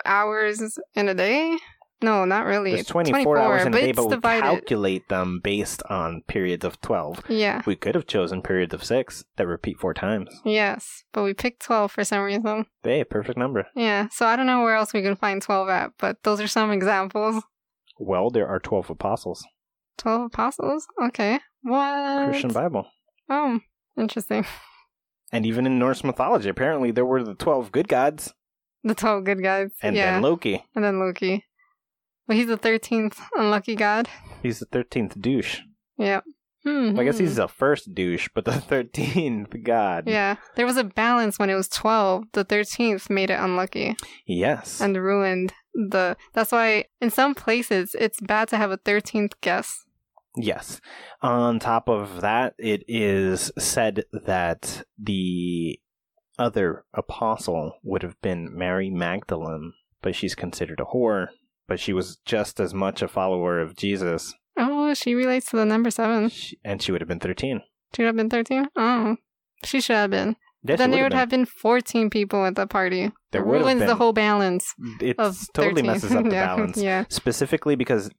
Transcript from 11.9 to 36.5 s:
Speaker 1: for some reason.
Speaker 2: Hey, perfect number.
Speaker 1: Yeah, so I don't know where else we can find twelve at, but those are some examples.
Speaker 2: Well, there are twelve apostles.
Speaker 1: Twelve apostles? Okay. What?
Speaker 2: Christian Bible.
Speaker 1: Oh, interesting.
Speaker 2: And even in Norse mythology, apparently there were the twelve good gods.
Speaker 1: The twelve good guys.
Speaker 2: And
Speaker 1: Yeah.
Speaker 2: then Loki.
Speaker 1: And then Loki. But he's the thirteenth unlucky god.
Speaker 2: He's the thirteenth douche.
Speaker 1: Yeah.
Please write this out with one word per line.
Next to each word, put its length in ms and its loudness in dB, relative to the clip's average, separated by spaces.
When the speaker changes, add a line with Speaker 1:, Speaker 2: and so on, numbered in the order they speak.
Speaker 1:
for 120 -4
some 180 0
reason. 440 -2
Speaker 2:
Hey, 220 2
perfect 340 -4
number. 280 0
Speaker 1:
Yeah, 340 0
so 160 0
I 100 4
don't 100 2
know 160 4
where 140 4
else 180 0
we 80 0
can 140 0
find 260 -2
twelve 260 0
at, 300 0
but 240 -4
those 180 2
are 80 -4
some 220 2
examples. 720 0
Speaker 2:
Well, 320 0
there 180 2
are 120 -2
twelve 280 -2
apostles. 560 -6
Speaker 1:
Twelve 240 -2
apostles? 640 -2
Okay. 340 0
What? 680 0
Speaker 2:
Christian 240 -2
Bible. 320 -2
Speaker 1:
Oh, 320 0
interesting. 480 -2
Speaker 2:
And 140 0
even 220 0
in 120 2
Norse 240 2
mythology, 460 0
apparently 440 0
there 120 2
were 180 2
the 120 -8
twelve 380 0
good 160 0
gods. 440 0
Speaker 1:
The 120 0
twelve 300 0
good 180 0
guys. 300 0
Speaker 2:
And 120 0
Speaker 1:
Yeah. 180 2
Speaker 2:
then 100 2
Loki. 420 0
Speaker 1:
And 80 -2
then 160 0
Loki. 460 -2
But 100 2
he's 100 4
the 100 0
thirteenth 640 0
unlucky 380 2
god. 340 2
Speaker 2:
He's 180 -2
the 60 -10
thirteenth 540 -2
douche. 400 0
Speaker 1:
Yeah. 220 0